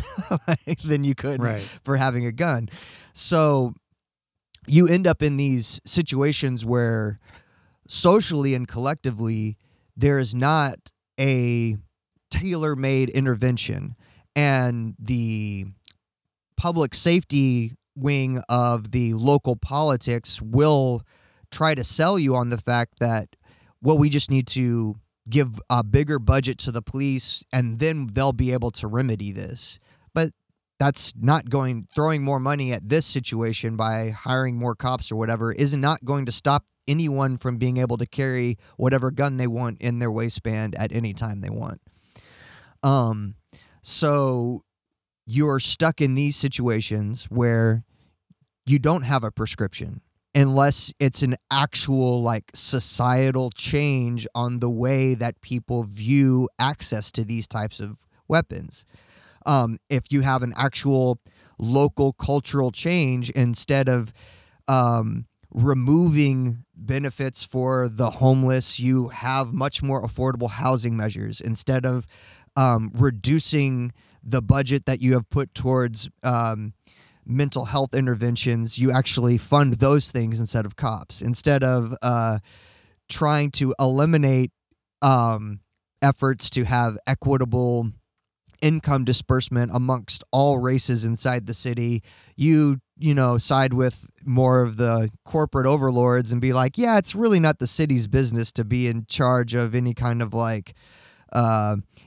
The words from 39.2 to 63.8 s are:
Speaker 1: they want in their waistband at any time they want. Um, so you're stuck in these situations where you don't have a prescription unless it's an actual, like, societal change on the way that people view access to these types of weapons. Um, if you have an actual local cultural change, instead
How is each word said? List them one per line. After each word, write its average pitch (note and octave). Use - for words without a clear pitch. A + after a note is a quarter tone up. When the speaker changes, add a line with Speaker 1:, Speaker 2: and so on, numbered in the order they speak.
Speaker 1:
they B2+
want A#2
in A#2+
their A#2+
waistband A2
at -
any A2+
time G#2
they F#2+
want. A2
Um, A2+
so C3
you're C3+
stuck -
in C3+
these C#3+
situations A2+
where A#2
you C#3
don't D3
have B2+
a G#2+
prescription -
unless C#3
it's C#3
an B2
actual, C3
like, A#2
societal B2+
change B2+
on B2
the A#2+
way B2+
that A#2
people B2
view B2+
access A#2+
to A2+
these A2+
types G#2+
of G#2
weapons. F2+
Um, B2
if C3
you C#3+
have C3
an A#2+
actual C3
local C3+
cultural C#3
change, C3
instead C3